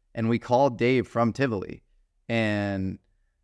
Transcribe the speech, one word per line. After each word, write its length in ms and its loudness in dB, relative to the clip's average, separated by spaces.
and 140 -2
we 100 2
called 380 2
Dave 320 2
from 240 0
Tivoli. 500 -4
And, 720 -2